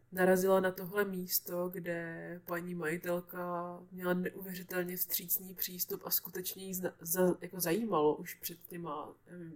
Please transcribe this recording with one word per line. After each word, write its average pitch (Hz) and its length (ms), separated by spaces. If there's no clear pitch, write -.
narazila 185 480
na 185 120
tohle 196 340
místo, 180 640
kde 170 760
paní 175 300
majitelka 175 1040
měla 180 220
neuvěřitelně 180 840
vstřícný 185 560
přístup 180 520
a - 40
skutečně 185 560
jí 190 80
zna-, 180 260
za-, 175 420
jako 180 180
zajímalo 165 560
už - 180
před - 260
těma, 160 560
nevím, 170 240